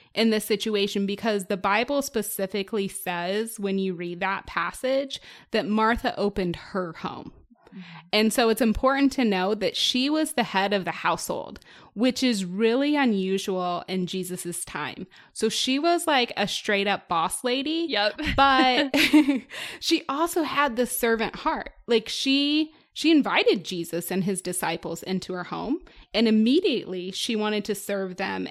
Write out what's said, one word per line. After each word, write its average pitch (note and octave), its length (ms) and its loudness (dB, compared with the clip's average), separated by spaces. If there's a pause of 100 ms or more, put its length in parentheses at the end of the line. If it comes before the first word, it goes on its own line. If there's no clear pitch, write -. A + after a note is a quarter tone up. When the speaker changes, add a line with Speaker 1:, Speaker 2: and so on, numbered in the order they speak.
(140)
Speaker 1:
in A3+ 160 4
this G#3+ 140 0
situation G3+ 640 0
because G3+ 400 -2
the G3+ 100 -2
Bible A3+ 460 0
specifically G3+ 880 -4
says, F#3 680 -4
when G3 200 -2
you F#3+ 160 0
read F3 260 -8
that F#3+ 260 -4
passage, C4+ 760 -4 (300)
that A3 160 0
Martha A3 540 2
opened F#3+ 360 -2
her F3+ 360 -6
home. - 400 -10 (380)
Speaker 2:
Mm-hmm. F#3+ 100 -16 (320)
Speaker 1:
And A3 200 4
so A#3 160 4
it's A3 120 2
important C4 520 4
to C4 120 0
know G3 300 2
that G#3 220 -2
she C4 340 2
was D#4 220 2
the A#3+ 100 0
head G3 300 0
of G3 120 0
the E3+ 60 -4
household, - 680 -4 (360)
which B3+ 280 0
is A3+ 220 0
really A3+ 520 2
unusual F#3+ 920 0
in F#3 180 -2
Jesus's F3+ 580 -6
time. D3 420 -8 (260)
So - 160 0
she C4 300 0
was, E4+ 280 2
like, C4 300 2
a G3+ 100 0
straight G3+ 400 0
up G3 220 -2
boss E3+ 360 0
lady. C#4+ 440 -2
Speaker 2:
Yep. G#3 380 0
<laughs> - 100 -2
Speaker 1:
But C4 580 4 (440)
<laughs> - 420 -12
she - 280 0
also D#4+ 340 0
had C#4 340 0
this A#3+ 200 0
servant A3+ 400 0
heart. D4 340 -4 (160)
Like, A3+ 220 2
she, C#4+ 640 2 (200)
she D#4+ 200 4
invited B3 520 4
Jesus E3+ 460 -6
and F#3 140 0
his F#3+ 180 -2
disciples E3 640 -4
into F#3 280 -4
her F3+ 120 -6
home, F3 340 -4 (340)
and A3+ 140 4
immediately A3 840 2
she A3+ 240 -4
wanted G#3+ 300 -2
to G#3 100 -4
serve F#3+ 400 -6
them F#3+ 340 -4